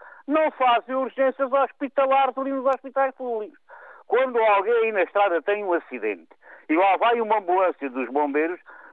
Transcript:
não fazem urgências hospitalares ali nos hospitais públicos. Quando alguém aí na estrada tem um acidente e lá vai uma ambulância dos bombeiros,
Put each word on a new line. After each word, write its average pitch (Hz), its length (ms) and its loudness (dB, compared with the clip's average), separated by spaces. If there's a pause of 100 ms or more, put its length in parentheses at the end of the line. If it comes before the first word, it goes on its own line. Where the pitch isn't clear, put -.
(280)
não 311 240 0
fazem 247 420 0
urgências 262 580 -2
hospitalares 269 840 0
ali 269 140 -6
nos 269 160 -6
hospitais 269 480 -2
públicos. 226 420 -8 (480)
Quando 262 340 0
alguém 208 340 2 (100)
aí 226 80 0
na 202 100 0
estrada 175 400 2
tem 208 220 -2
um 185 100 -2
acidente 107 540 -6 (400)
e 156 80 0
lá 185 220 2
vai 233 220 2
uma 214 200 0
ambulância 180 500 0
dos 123 200 -6
bombeiros, 147 500 -2 (340)